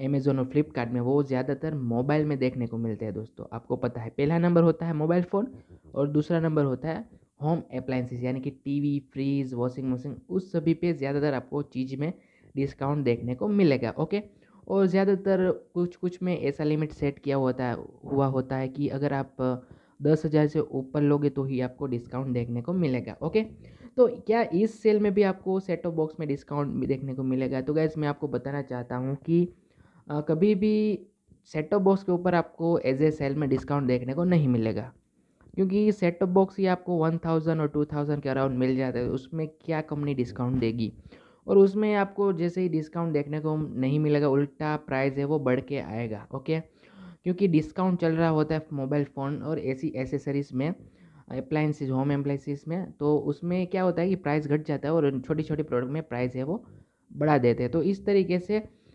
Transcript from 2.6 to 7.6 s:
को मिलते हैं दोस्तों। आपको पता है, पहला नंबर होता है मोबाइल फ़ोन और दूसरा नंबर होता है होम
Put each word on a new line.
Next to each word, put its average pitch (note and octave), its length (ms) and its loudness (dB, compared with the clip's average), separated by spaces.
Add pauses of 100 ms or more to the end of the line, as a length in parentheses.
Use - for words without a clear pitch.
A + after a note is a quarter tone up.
को A2+ 100 -8
मिलते A2+ 280 -4
हैं G#2 80 -6
दोस्तों। G#2+ 400 -10
आपको A#2 220 -6
पता B2 260 -4
है, A2+ 80 -10
पहला D3 280 0
नंबर E3+ 260 6
होता E3 220 4
है E3 80 -2
मोबाइल D#3+ 300 2
फ़ोन G3+ 300 -2 (420)
और C#3 120 2
दूसरा D3+ 320 0
नंबर D#3 240 2
होता C3+ 260 -2
है A3 360 -10 (160)
होम D#3 200 0 (120)